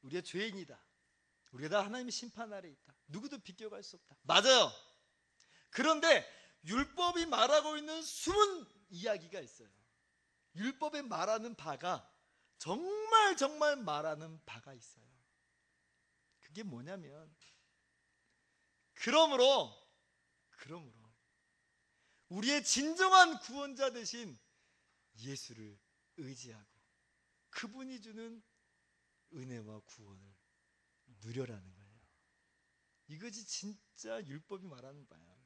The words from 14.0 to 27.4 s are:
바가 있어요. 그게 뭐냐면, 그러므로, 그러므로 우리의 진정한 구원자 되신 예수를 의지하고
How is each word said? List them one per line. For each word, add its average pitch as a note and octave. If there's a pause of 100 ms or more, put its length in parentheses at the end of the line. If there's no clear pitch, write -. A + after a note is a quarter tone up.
바가 C3
있어요. A2+ (1400)
그게 F3
뭐냐면, D#3 (1600)
그러므로, B3+ (760)
그러므로 D3 (1300)
우리의 A#3
진정한 E4+
구원자 C4+
되신 A3+ (800)
예수를 A2+ (380)
의지하고 B2 (840)